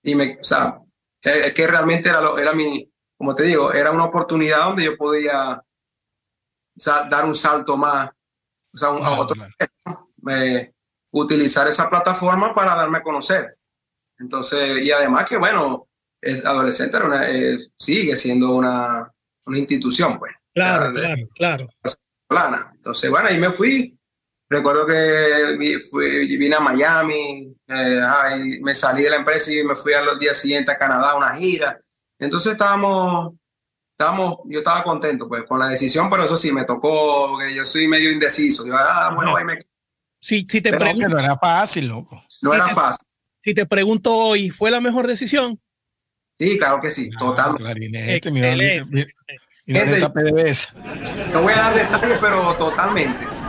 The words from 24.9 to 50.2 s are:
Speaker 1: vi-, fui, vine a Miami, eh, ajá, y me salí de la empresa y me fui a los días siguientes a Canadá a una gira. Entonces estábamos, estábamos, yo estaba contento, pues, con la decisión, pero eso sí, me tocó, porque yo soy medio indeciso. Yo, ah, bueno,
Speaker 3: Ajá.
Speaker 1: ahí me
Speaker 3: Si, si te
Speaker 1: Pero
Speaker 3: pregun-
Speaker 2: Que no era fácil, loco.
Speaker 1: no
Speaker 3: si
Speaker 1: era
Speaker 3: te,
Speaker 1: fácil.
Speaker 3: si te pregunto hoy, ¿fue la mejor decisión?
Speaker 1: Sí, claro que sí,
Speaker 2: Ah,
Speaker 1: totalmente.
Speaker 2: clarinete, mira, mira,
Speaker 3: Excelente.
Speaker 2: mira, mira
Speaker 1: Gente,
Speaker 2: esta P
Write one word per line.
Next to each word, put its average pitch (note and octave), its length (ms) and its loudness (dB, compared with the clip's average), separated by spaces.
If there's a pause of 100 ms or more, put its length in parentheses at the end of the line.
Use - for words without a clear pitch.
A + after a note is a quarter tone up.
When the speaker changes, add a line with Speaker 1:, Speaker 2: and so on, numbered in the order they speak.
Speaker 1:
vi-, D3 220 -2
fui, C#3+ 560 -2
vine C#3+ 200 2
a D#3 40 2
Miami, C#3+ 920 0 (140)
eh, B2+ 340 0
ajá, C3+ 340 2
y C3+ 240 -6
me C#3 140 0
salí C3+ 300 2
de D3+ 60 4
la D3+ 60 4
empresa D3+ 360 0
y D3+ 120 0
me C#3+ 120 -2
fui D3 180 0
a C#3+ 80 2
los C#3+ 160 0
días C#3+ 180 2
siguientes C#3+ 380 0
a - 40 -4
Canadá C3+ 340 2
a C#3+ 40 0
una C3 200 0
gira. D#3+ 440 -2 (380)
Entonces F3 340 -2
estábamos, G3 840 0 (580)
estábamos, F3 540 -2
yo D3 120 -6
estaba E3+ 260 0
contento, D3 440 -2
pues, A#2 160 -6
con C3 140 -4
la C3 100 0
decisión, D3 420 0
pero F#3 140 2
eso E3+ 120 0
sí, D3+ 160 2
me C3 120 -2
tocó, C#3+ 680 0
porque C3+ 220 -6
yo C3+ 100 -4
soy D#3 240 2
medio D#3 240 4
indeciso. D3 540 2
Yo, B2+ 100 -4
ah, E3 380 2
bueno, E3+ 160 -2
Speaker 3:
Ajá. C#3+ 100 0
Speaker 1:
ahí E3 40 -6
me E3 140 -6 (600)
Speaker 3:
Si, G3+ 280 -2
si A3 120 0
te G#3 100 0
Speaker 1:
Pero G3+ 160 2
Speaker 3:
pregun- G3+ 160 0
Speaker 2:
Que G3+ 60 0
no D#3+ 100 0
era C3+ 180 2
fácil, E3+ 520 0
loco. A#2 280 -12 (260)
Speaker 1:
no C#3 80 2
Speaker 3:
si D#3 60 6
Speaker 1:
era F3+ 120 4
Speaker 3:
te, G#3 60 -2
Speaker 1:
fácil. C#3 340 0 (320)
Speaker 3:
si G#3 140 -4
te G#3 120 0
pregunto G#3+ 480 2
hoy, G#3+ 360 2
¿fue G#3+ 200 -2
la A#3+ 100 0
mejor B3 280 0
decisión? B3 520 -2 (760)
Speaker 1:
Sí, G3 200 0
claro C#3+ 220 2
que D#3 100 -4
sí, B2+ 260 -4
Speaker 2:
Ah, - 20 -14
Speaker 1:
totalmente. C3 460 -2
Speaker 2:
clarinete, A2+ 640 -6
mira, B2+ 240 2
mira, F#3+ 200 0
Speaker 3:
Excelente. D3 180 -6
Speaker 2:
mira, C#3+ 140 -2 (600)
mira C3+ 140 2
Speaker 1:
Gente, G#3 140 2
Speaker 2:
esta D3+ 180 2
P D3+ 100 -2